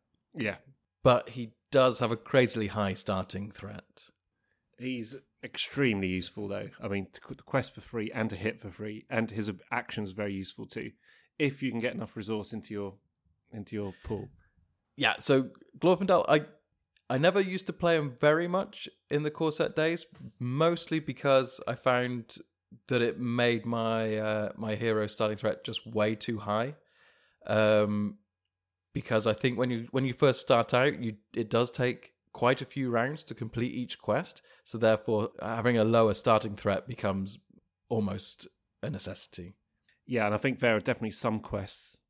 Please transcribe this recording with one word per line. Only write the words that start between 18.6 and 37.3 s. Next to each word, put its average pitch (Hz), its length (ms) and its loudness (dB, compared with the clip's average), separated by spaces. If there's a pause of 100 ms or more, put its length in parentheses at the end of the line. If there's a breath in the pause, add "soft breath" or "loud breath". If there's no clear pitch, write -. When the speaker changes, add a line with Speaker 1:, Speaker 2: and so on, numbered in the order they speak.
Speaker 2:
in 147 140 0
the 147 80 -2
core 160 200 0
set 156 240 -2
days, 160 300 0 (340)
mostly 160 600 0
because 135 680 2
I 120 80 -2
found 123 640 0 (500)
that 127 140 2
it 117 180 0
made 120 460 0
my, 113 520 0
uh, 107 380 -2
my 107 200 -4
hero 107 320 0
starting 107 300 -2
threat - 260 -2
just - 220 -8
way 110 300 2
too 110 240 -4
high. 110 360 -2 (720 soft breath)
Um, 104 720 4 (760)
because 110 340 0
I 107 60 6
think 123 240 0
when 123 140 2
you, 117 200 -4
when 131 140 0
you 127 80 -2
first 131 280 4
start 117 320 4
out, 127 280 2
you, 110 160 -4 (180)
it 113 140 -2
does 120 220 2
take - 420 -4 (180)
quite 123 300 2
a 135 40 -10
few 131 240 -4
rounds 123 340 0
to - 120 -12
complete 117 380 -4
each - 260 -8
quest, 139 420 -2 (220 soft breath)
so - 140 -10
therefore 110 520 2 (120)
having 117 360 0
a 110 60 6
lower 113 300 6
starting 110 420 2
threat 98 320 -2
becomes 98 520 -4 (500)